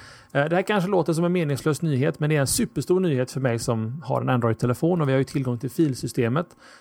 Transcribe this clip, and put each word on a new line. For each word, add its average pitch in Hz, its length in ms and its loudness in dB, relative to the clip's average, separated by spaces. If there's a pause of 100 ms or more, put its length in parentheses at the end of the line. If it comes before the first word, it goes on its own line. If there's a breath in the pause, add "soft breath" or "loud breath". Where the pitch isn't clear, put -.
(320 loud breath)
Eh, 143 140 2
det 165 100 -2
här 185 60 2
kanske 196 280 0
låter 175 240 2
som 160 120 0
en 175 60 2
meningslös 151 500 0
nyhet, 151 380 0
men 151 100 0
det 156 60 2
är 147 60 4
en 135 60 2
superstor 180 520 0
nyhet 139 320 0
för - 80 -6
mig 120 200 0
som 117 460 -2
har 127 160 -2
en 127 80 -2
Android-telefon, 123 720 2
och 147 60 2
vi 135 40 2
har 131 60 4
ju 135 60 2
tillgång 127 360 -4
till 127 120 -6
filsystemet. 131 760 0 (340 loud breath)